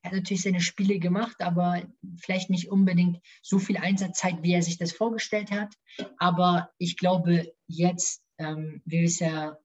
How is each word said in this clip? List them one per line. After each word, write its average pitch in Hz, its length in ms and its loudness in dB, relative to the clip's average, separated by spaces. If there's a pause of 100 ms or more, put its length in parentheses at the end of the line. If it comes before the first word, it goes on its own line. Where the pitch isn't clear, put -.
Er 175 80 -10
hat 190 60 -4
natürlich 185 260 -2
seine 185 180 0
Spiele 196 400 0
gemacht, 190 400 -2
aber 175 420 0 (380)
vielleicht 190 300 -4
nicht 175 200 -2
unbedingt 180 480 4 (240)
so 196 160 2
viel 190 200 0
Einsatzzeit, 180 640 -2
wie 175 100 4
er 175 100 4
sich 170 160 -2
das 170 140 -4
vorgestellt 214 580 -2
hat. 208 240 -6 (440)
Aber 175 600 2
ich 175 180 -4
glaube, 175 560 2 (140)
jetzt, 175 560 -2 (160)
ähm, 156 460 -8
wie 165 160 0
wir 170 60 4
es 170 120 0
ja 156 460 -4